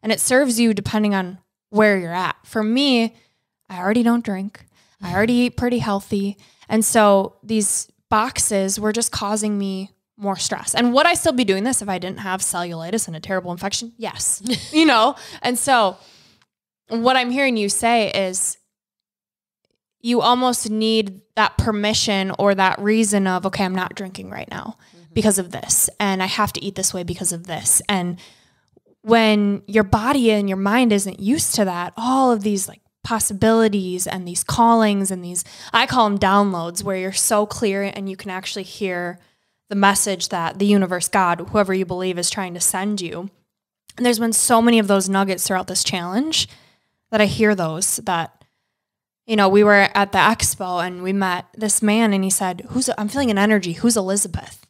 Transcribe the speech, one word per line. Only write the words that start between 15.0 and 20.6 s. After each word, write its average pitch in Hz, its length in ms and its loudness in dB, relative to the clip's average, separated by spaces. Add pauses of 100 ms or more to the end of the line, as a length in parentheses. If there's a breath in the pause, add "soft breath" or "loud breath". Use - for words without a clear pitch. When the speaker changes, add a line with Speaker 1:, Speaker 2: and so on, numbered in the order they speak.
Speaker 1:
And 247 160 -2
so 233 380 2 (880 soft breath)
what 233 300 2
I'm 247 140 0
hearing 262 260 2
you 202 120 0
say 226 420 2
is 185 460 -4 (1400)
you 240 200 0
almost 247 480 2